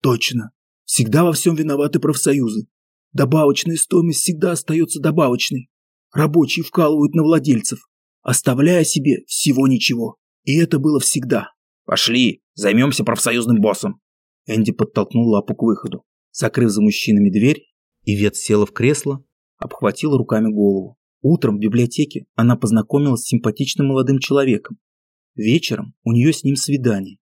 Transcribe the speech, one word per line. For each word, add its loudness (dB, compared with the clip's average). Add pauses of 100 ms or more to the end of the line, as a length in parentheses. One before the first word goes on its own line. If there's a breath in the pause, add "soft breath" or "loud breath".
«Точно. -2 (340)
Всегда 0
во 2
всем 0
виноваты -2
профсоюзы. -2 (440)
Добавочная 2
стоимость 0
всегда -2
остается -2
добавочной. 0 (440)
Рабочие 2
вкалывают 0
на 2
владельцев, 0 (420)
оставляя 2
себе 0
всего 0
ничего. 0 (260)
И 0
это 2
было 2
всегда». -2 (340)
«Пошли, 0 (100)
займемся 2
профсоюзным 0
боссом». -2 (460)
Энди 0
подтолкнул -2
Лапу 0
к -4
выходу. -4 (280)
Закрыв 0
за 0
мужчинами 2
дверь, 0 (400)
Ивет -2
села 0
в -18
кресло, -2 (340)
обхватила -2
руками 0
голову. 0 (240)
Утром 2
в -6
библиотеке -2
она 4
познакомилась 0
с -12
симпатичным -2
молодым 0
человеком. -2 (640)
Вечером -2 (100)
у -2
нее 4
с -8
ним -2
свидание. -2 (100)